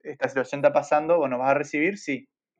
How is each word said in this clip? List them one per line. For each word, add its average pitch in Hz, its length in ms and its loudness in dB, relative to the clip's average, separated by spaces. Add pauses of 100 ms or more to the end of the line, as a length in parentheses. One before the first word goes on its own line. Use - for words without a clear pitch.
esta 143 260 -6
situación 135 300 -4
está 143 140 4
pasando, 151 460 2
¿vos 139 100 0
nos 123 100 -2
vas 131 120 2
a - 40 4
recibir?". 151 440 -2
"Sí". 131 300 -8 (300)